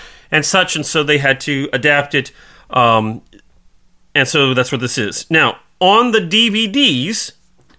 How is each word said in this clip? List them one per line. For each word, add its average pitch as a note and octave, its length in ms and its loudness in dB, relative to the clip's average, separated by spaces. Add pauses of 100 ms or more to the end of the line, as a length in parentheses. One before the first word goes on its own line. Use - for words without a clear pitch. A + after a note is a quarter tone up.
(320)
and D3+ 120 2
such, F#3 300 0
and D#3 100 -4
so D3+ 200 -2
they D3 140 2
had C3+ 240 0
to C#3 300 -4
adapt C#3+ 440 0
it. - 160 -4 (380)
Um, A2 520 2 (880)
and C#3 140 0
so C#3 280 0
that's B2 180 0
what C3 80 -2
this B2 180 -4
is. G#2 320 -6
Now, D3+ 300 2 (180)
on G#3+ 320 4
the G#3+ 100 2
D G#3+ 280 0
V A3 180 -2
Ds, G3+ 680 -2 (460)